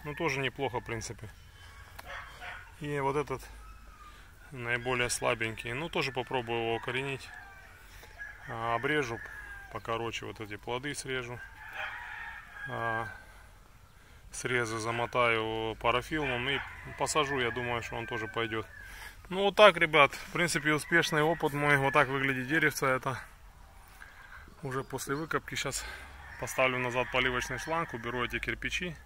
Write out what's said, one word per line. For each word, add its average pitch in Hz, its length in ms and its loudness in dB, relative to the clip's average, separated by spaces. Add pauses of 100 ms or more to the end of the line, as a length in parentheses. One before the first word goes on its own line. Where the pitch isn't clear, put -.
Ну, 147 100 -6
тоже 139 240 0
неплохо, 131 420 0
в 101 40 -16
принципе. 113 440 -8 (1500)
И 147 200 -2
вот 139 160 2
этот 135 260 -2 (1080)
наиболее 120 580 0
слабенький. 113 640 -2
Ну, 143 160 -4
тоже 143 240 0
попробую 120 480 -2
его 113 160 2
укоренить. 131 520 -4 (1200)
А, 117 280 0
обрежу 127 420 2 (540)
покороче, 113 540 -4
вот 107 140 -10
эти 104 160 -8
плоды 127 380 -4
срежу. 123 460 -6 (1300)
А, 117 400 -2 (1200)
срезы 120 480 0
замотаю 113 1040 2
парафилмом 123 680 0
и 135 120 0 (360)
посажу, 143 440 2
я 117 100 2
думаю, 120 320 -2
что - 140 -8
он 117 100 -4
тоже 113 220 -4
пойдёт. 113 380 -2 (640)
Ну, 190 160 0
вот 196 120 4
так, 202 220 12
ребят, 151 340 8
в - 200 -10
принципе, 151 420 2
успешный 156 480 4
опыт 156 320 2
мой. 143 240 6
Вот 135 160 4
так 147 140 8
выглядит 135 400 0
деревце 151 380 4
это. 131 320 0 (1400)
Уже 135 220 -4
после 135 300 -4
выкопки. 147 400 -2
Щас - 300 -4 (540)
поставлю 127 400 2
назад 123 340 0
поливочный 127 460 2
шланг, 160 360 -2
уберу 120 300 -2
эти 117 140 -2
кирпичи 127 560 -2 (120)